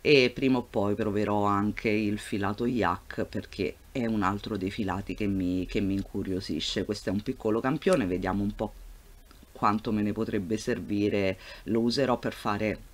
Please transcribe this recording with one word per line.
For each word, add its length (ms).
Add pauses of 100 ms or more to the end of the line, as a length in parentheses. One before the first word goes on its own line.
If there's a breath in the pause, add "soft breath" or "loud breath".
e 320
prima 260
o 40
poi 320
proverò 520
anche 420
il 320
filato 440
yak, 600
perché 500 (160)
è 160
un 160
altro 340
dei 140
filati 460
che 100
mi, 400
che 140
mi 140
incuriosisce. 920
Questo 240
è 40
un 100
piccolo 360
campione, 480
vediamo 380
un 100
po' 180 (800)
quanto 400
me 120
ne 100
potrebbe 460
servire. 800 (260 loud breath)
Lo 160
userò 380
per 160
fare 440 (160)